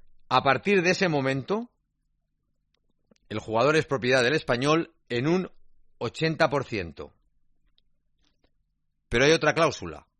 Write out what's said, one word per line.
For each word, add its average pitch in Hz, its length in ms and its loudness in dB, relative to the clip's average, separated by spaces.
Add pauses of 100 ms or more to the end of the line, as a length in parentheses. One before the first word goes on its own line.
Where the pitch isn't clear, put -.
(280)
A 127 160 2
partir 180 380 2
de 175 80 0
ese 185 180 0
momento, 143 600 -2 (1600)
el 107 120 -8
jugador 117 340 0
es 156 100 2
propiedad 127 380 0
del 131 140 2
Español 147 580 0 (140)
en 120 180 -2
un 175 240 0 (480)
ochenta 160 520 -2
por 139 140 -2
ciento. 85 480 -10 (2000)
Pero 120 160 2
hay 151 80 6
otra 151 220 2
cláusula, 101 520 -2 (140)